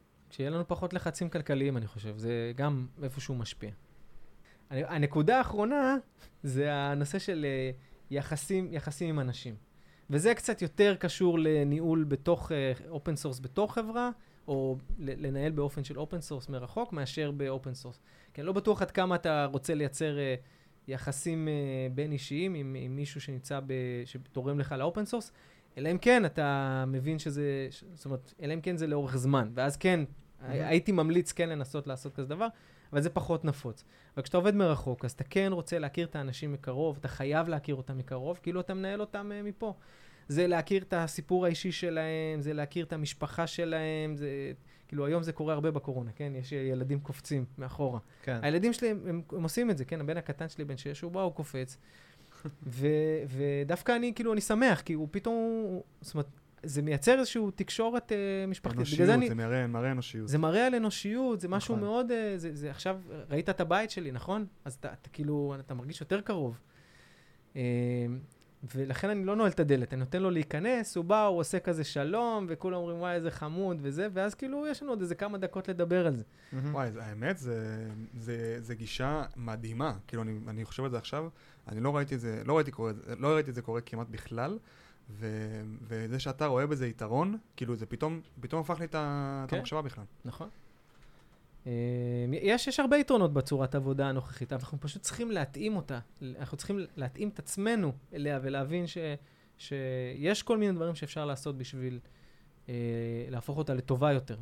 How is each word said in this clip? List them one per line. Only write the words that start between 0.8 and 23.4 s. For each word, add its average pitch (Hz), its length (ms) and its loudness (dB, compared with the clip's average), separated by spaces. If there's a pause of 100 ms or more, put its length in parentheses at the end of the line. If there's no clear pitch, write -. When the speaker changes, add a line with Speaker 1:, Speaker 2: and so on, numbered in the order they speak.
Speaker 1:
לחצים 170 360 -2
כלכליים, 139 480 2
אני 110 100 -2
חושב, 107 300 -8
זה 117 380 -2
גם 135 320 0 (160)
איפשהו 131 320 -4
משפיע. 107 360 -6 (1000)
אני, 139 160 -2
הנקודה 156 500 6
האחרונה, 262 600 4 (460)
זה 143 300 2
הנושא 143 460 0
של, 165 260 -2
אה, 131 260 0 (400)
יחסים, 156 600 0
יחסים 160 380 -2
עם 156 100 2
אנשים. 123 360 -4 (540)
וזה 170 260 6
קצת - 260 -2
יותר 202 380 6
קשור 175 400 4
לניהול 156 640 4
בתוך, 147 480 2
אה, 135 220 2 (160)
open 156 340 -4
source 131 180 -4
בתוך 196 320 0
חברה, 233 360 0 (380)
או 135 300 0 (200)
ל-, 143 300 -6
לנהל 139 240 0
באופן 143 320 -2
של 143 140 -8
open 151 320 -6
source 139 220 -8
מרחוק, 135 420 -6
מאשר 147 440 -2
ב-open 135 460 -4
source. 123 160 -14 (340)
כי 143 80 -10
אני 151 60 -4
לא 190 60 0
בטוח 196 280 4
עד 180 100 2
כמה 185 240 4
אתה 156 360 4
רוצה 139 220 0
לייצר, 147 460 0
אה, 135 160 2 (520)
יחסים, 156 600 -2
אה, 151 60 0 (420)
בין 147 160 -2
אישיים 151 420 -2
עם, 139 260 -4
עם 127 160 -4
מישהו 143 260 -6
שנמצא 135 460 -6